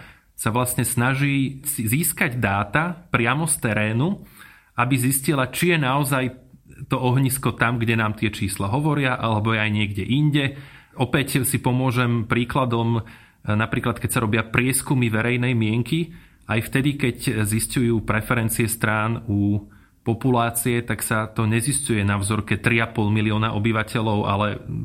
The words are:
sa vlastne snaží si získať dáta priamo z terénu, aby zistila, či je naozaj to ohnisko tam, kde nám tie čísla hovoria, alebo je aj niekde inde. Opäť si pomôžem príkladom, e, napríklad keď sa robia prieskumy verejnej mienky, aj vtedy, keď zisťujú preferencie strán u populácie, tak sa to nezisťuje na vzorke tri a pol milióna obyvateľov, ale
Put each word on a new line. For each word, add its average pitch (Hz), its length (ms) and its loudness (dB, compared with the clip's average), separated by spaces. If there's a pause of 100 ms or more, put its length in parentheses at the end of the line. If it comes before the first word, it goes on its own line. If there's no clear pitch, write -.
(380)
sa 107 160 -2
vlastne 123 320 0
snaží 135 800 0
si 110 240 -4
získať 156 480 0
dáta 110 720 -2
priamo 131 400 2
z - 160 -2
terénu, 110 640 0 (480)
aby 123 160 2
zistila, 131 560 0
či 175 240 0
je 165 80 2
naozaj 135 420 0 (600)
to 131 160 -2
ohnisko 127 560 2
tam, 117 240 0
kde 113 160 2
nám 107 160 2
tie 107 160 -2
čísla 98 400 -4
hovoria, 139 480 0
alebo 110 400 2
je - 20 0
aj 107 140 0
niekde 101 320 -2
inde. 143 400 2 (500)
Opäť 135 480 0
si 117 160 0
pomôžem 123 640 0
príkladom, 117 800 0
e, - 0 - (400)
napríklad 110 560 -2
keď - 160 -2
sa 120 80 0
robia 110 240 0
prieskumy 123 640 2
verejnej 120 400 0
mienky, 120 640 0 (320)
aj 110 240 -2
vtedy, 135 240 2
keď 117 480 -2
zisťujú 113 640 0
preferencie 110 640 0
strán 110 560 -2
u 101 400 0 (400)
populácie, 120 800 0
tak 107 160 -4
sa 110 240 -2
to - 160 -2
nezisťuje 113 640 0
na 101 80 2
vzorke 107 400 0
tri 117 240 2
a 113 80 0
pol 104 240 0
milióna 107 480 0
obyvateľov, 110 640 0
ale 101 240 0 (380)